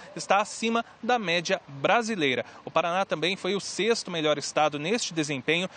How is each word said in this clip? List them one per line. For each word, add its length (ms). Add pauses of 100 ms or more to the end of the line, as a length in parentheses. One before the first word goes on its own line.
(140)
está 260
acima 440 (180)
da 160
média 480
brasileira. 800 (180)
O 60
Paraná 340
também 300
foi 220
o 40
sexto 520
melhor 260
estado 400
neste 340
desempenho, 640